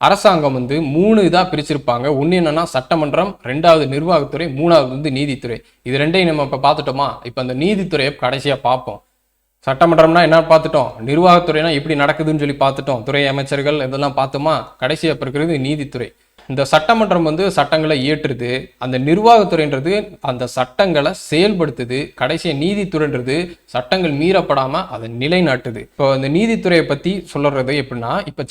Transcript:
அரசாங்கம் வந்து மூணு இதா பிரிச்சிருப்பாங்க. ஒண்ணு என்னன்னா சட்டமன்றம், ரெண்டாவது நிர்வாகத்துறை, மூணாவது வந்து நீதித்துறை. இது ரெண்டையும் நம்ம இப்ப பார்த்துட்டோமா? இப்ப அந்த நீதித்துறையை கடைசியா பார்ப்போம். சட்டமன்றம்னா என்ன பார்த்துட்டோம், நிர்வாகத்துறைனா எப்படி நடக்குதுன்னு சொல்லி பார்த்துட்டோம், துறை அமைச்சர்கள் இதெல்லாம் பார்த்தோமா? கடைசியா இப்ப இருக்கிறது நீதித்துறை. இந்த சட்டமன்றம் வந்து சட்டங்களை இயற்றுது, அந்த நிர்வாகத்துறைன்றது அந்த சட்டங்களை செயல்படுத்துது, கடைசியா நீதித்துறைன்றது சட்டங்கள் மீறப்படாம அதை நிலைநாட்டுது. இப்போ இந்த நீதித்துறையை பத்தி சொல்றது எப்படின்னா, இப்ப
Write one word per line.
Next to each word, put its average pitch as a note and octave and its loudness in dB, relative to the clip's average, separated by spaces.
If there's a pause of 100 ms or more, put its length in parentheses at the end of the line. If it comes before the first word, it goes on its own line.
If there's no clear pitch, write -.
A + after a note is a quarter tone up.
அரசாங்கம் E3 4
வந்து B2+ -4 (180)
மூணு G#3+ 4
இதா F3 2
பிரிச்சிருப்பாங்க. C#3 -2 (160)
ஒண்ணு E3+ 2
என்னன்னா E3 0 (100)
சட்டமன்றம், D#3 0 (200)
ரெண்டாவது D#3+ 4
நிர்வாகத்துறை, D3+ -2 (120)
மூணாவது D#3 4
வந்து C#3+ -4
நீதித்துறை. C3 -6 (320)
இது C3+ 0
ரெண்டையும் E3+ 2
நம்ம D3 0
இப்ப C3+ -6
பார்த்துட்டோமா? C#3 0 (220)
இப்ப A#2+ -8
அந்த B2+ -6
நீதித்துறையை D#3+ -2 (120)
கடைசியா C3+ -2 (100)
பார்ப்போம். A#2+ -2 (680)
சட்டமன்றம்னா D#3+ 6
என்ன E3 6 (100)
பார்த்துட்டோம், D#3 2 (180)
நிர்வாகத்துறைனா E3+ 4
எப்படி D3+ -2
நடக்குதுன்னு D3+ 0
சொல்லி C#3+ -2
பார்த்துட்டோம், C3+ -2
துறை C#3+ 2
அமைச்சர்கள் C#3 -2
இதெல்லாம் C3+ -4
பார்த்தோமா? C#3+ -2 (280)
கடைசியா D3+ 0
இப்ப C3+ -8
இருக்கிறது D3 -2 (120)
நீதித்துறை. C#3+ -6 (380)
இந்த C#3 -2
சட்டமன்றம் F#3+ 2
வந்து E3 0
சட்டங்களை D3+ 0
இயற்றுது, C3 -4
அந்த B2+ -4
நிர்வாகத்துறைன்றது F3 2
அந்த B2+ -6
சட்டங்களை D3+ 0 (180)
செயல்படுத்துது, D3+ -2
கடைசியா D#3+ -2
நீதித்துறைன்றது D#3 -4
சட்டங்கள் E3+ -4
மீறப்படாம D#3 0
அதை A2+ -12 (120)
நிலைநாட்டுது. C#3 0
இப்போ C3+ -2
இந்த C3+ -2
நீதித்துறையை G3 2
பத்தி D#3+ -4
சொல்றது C#3 -2
எப்படின்னா, C3+ -4
இப்ப C#3+ -10